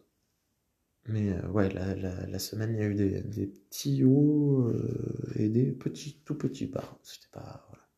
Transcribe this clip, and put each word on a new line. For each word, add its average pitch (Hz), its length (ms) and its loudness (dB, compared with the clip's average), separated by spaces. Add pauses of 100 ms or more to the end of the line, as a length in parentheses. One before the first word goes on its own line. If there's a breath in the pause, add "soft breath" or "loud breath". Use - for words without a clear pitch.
(1080)
Mais, 107 220 0
euh, 92 160 -4
ouais, 95 220 2
la, 95 260 -4
la, 92 320 -6
la 95 120 -6
semaine, 110 340 -4
il 110 80 -2
y - 20 0
a 104 40 2
eu 104 60 0
des, 98 280 2
des 101 260 -4
petits - 560 -2
hauts, 143 640 6
euh, - 680 -2
et 110 120 2
des 123 240 4
petits, - 540 -8
tout 151 100 -4
petits - 300 -6
bas. - 360 -8
C'était - 300 -20
pas, - 380 -16
voilà. - 180 -20 (100)